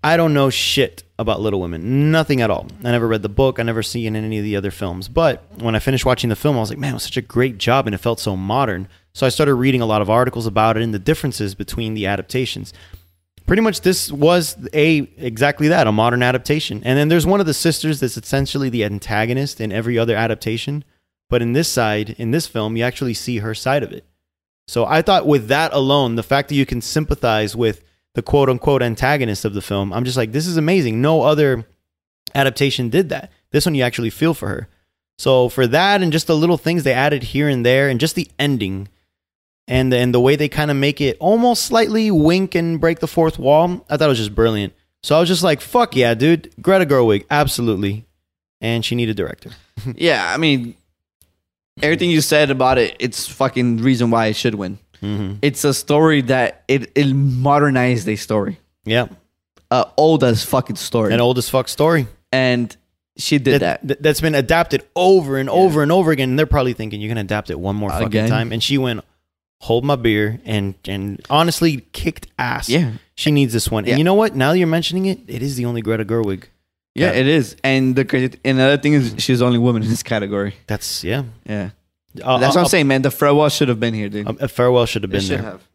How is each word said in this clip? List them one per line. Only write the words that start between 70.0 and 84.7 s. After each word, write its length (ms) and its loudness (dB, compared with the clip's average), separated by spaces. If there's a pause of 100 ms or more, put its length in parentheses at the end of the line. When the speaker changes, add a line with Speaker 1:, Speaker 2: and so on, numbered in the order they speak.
Speaker 1:
and, 300 -4 (120)
and 420 -8
honestly 640 0
kicked 340 -8 (120)
ass. 300 -4
Speaker 2:
Yeah. 220 2 (240)
Speaker 1:
She 160 -2
needs 220 2
this 180 -2
one. 140 -2
Speaker 2:
Yeah. 60 0
Speaker 1:
And 80 2
you 40 2
know 120 2
what? 200 2
Now 180 2
you're 140 2
mentioning 380 -2
it, 220 -4
it 140 -8
is 140 -6
the 100 -4
only 160 -4
Greta 240 -2
Gerwig. 380 -2 (520)
Speaker 2:
Yeah, 180 2
Speaker 1:
Yeah. 60 0
Speaker 2:
it 80 2
is. 360 2
And 320 2
the 100 2
crazy, 380 -2
and 160 2
another 220 6
thing 120 2
is, 260 2
she's 200 2
the 60 4
only 140 2
woman 240 2
in 60 -2
this 140 -2
category. 520 -2 (120)
Speaker 1:
That's, 360 -8
yeah. 200 -4 (220)
Speaker 2:
Yeah. 240 -8 (520)
Speaker 1:
Uh, 180 2
Speaker 2:
That's 160 4
what 60 6
Speaker 1:
uh, 40 4
Speaker 2:
I'm 40 0
saying, 180 4
man. 160 2
The 80 2
farewell 360 4
should 220 0
have 100 0
been 140 -2
here, 160 -6
dude. 180 -6
Speaker 1:
um, 140 -6
a 80 -4
farewell 360 2